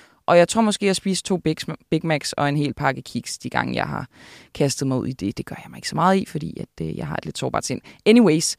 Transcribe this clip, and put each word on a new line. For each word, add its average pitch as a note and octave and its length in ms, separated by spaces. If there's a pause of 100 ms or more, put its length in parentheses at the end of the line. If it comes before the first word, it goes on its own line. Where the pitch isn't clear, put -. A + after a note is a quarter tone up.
(260)
Og F3 120
jeg F3 100
tror A3+ 140
måske, G#3 240
jeg F#3+ 100
spiste - 320
to F#3+ 80
Big, D#3+ 200 (340)
Big D#3+ 160
Macs D#3 260
og C#3+ 160
en C#3+ 80
hel D3 180
pakke C#3 280
kiks, - 360
de B2 120
gange, - 240
jeg A#1+ 120
har - 220 (460)
kastet C#3 340
mig C3 100
ud - 80
i C3 60
det. G#2 260
Det - 80
gør - 180
jeg - 60
mig - 80
ikke - 100
så - 60
meget F3 220
i, F#3+ 100
fordi - 340
at, - 260
øh, D#2 100
jeg - 100
har C#3+ 100
et - 80
lidt - 140
sårbart - 260
sind. - 160 (260)
Anyways, G3 520